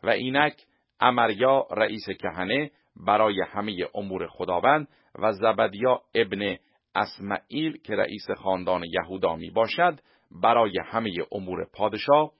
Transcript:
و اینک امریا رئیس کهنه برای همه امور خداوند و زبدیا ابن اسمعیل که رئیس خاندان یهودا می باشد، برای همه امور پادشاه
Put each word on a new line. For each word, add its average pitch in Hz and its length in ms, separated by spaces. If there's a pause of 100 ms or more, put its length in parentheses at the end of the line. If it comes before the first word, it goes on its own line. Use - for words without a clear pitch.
و 113 60
اینک 131 560 (340)
امریا 123 720
رئیس 104 380
کهنه 98 640 (340)
برای 104 360 (100)
همه 101 440
امور 95 320
خداوند 92 600 (280)
و 110 180
زبدیا 107 680 (140)
ابن 101 420 (380)
اسمعیل 104 840
که 107 180
رئیس 101 420
خاندان 90 460
یهودا 87 520
می 85 140
باشد، 135 500 (320)
برای 104 540
همه 107 460
امور 90 420
پادشاه 123 680